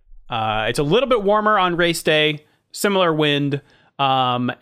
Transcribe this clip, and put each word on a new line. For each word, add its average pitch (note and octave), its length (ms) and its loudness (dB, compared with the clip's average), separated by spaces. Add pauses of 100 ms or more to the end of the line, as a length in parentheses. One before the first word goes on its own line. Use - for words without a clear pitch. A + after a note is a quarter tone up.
(300)
Uh, A2 380 -2
it's B2 100 -4
a D3+ 40 -2
little G#3+ 260 0
bit A#3 140 0
warmer G#3 360 2
on F3+ 180 0
race E3+ 260 0
day, D3+ 440 0 (240)
similar F#3 420 0
wind, C#3+ 480 0 (380)
um, B2+ 520 0 (120)